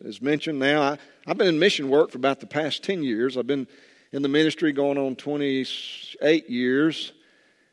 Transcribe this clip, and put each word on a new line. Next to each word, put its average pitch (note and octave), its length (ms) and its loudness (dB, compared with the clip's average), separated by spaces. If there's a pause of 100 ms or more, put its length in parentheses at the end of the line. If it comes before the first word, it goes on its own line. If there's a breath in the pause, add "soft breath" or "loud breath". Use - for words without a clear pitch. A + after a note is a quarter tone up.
as A2+ 160 -12
mentioned D3 360 -2
now, C#3+ 240 2
I, C#3+ 160 0 (300 loud breath)
I've E3+ 100 -2
been G3 120 4
in D#3 100 2
mission D#3 300 2
work D3 220 4
for - 60 -10
about C3 220 0
the G#2+ 80 -16
past D3 340 -4
ten F#3+ 220 -4
years. B2+ 320 0
I've A#2+ 100 -2
been C3+ 220 -2 (460 soft breath)
in C#3 80 -4
the C#3+ 80 0
ministry D3+ 420 2
going C#3+ 260 0
on C3+ 200 -2
twenty-eight C#3+ 1300 -2
years B2+ 600 0 (600 soft breath)